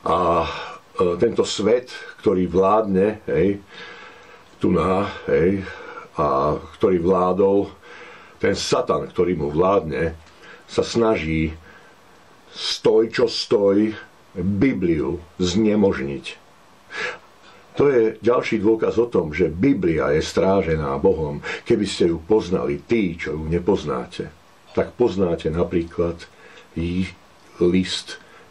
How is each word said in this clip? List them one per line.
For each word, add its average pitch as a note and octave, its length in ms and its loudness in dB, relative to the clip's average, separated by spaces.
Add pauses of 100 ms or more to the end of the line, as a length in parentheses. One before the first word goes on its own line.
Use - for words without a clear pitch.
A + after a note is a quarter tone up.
A, F2 400 0
e, - 720 -4
tento A2 320 2
svet, A#2+ 440 0 (280)
ktorý F#2 240 2
vládne, F#2+ 800 2
hej, A#2 400 0 (960)
tu - 80 0
na, F#2 400 0 (240)
hej, F#2+ 320 2 (560)
a - 400 0 (160)
ktorý F#2+ 240 2
vládol, F#2+ 720 2 (640)
ten F#2+ 160 0
Satan, - 560 -2
ktorý F2 280 0
mu D2 120 -4
vládne, D#2+ 640 0 (560)
sa - 160 -2
snaží D#2+ 720 0 (960)
stoj A2+ 560 2
čo B2 200 0
stoj G#2 680 2 (400)
Bibliu F2+ 800 0 (220)
znemožniť. F#2+ 840 0 (1500)
To C#3 100 4
je A2+ 320 2
ďalší A#2+ 400 0
dôkaz G#2 400 2
o A#2+ 80 2
tom, E2 240 -2
že E2 160 2
Biblia E2+ 640 0
je D#2 80 2
strážená D#2+ 800 0
Bohom. D2+ 400 0 (240)
Keby G#2 220 0
ste F2+ 260 0
ju D#2+ 80 -4
poznali, F2 640 0
tí, G#2 340 0
čo - 180 -6
ju D#2 120 -6
nepoznáte, D#2+ 840 -2 (460)
tak - 200 -2
poznáte F#2 540 0
napríklad E2+ 760 -2 (500)
i F2 320 -4 (540)
list F2+ 580 0 (300)